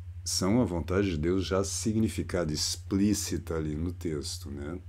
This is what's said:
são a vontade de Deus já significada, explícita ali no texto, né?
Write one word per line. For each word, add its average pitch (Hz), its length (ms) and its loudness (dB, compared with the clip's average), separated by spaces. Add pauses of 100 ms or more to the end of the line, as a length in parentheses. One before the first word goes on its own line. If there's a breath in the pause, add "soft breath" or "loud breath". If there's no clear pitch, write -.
(240)
são 104 380 2
a 117 40 4
vontade 87 460 2
de 82 60 0
Deus 87 280 2
já 92 180 2
significada, 90 920 0
explícita 98 1000 0
ali 78 200 -2
no 85 160 -2
texto, - 580 -6
né? 71 400 -8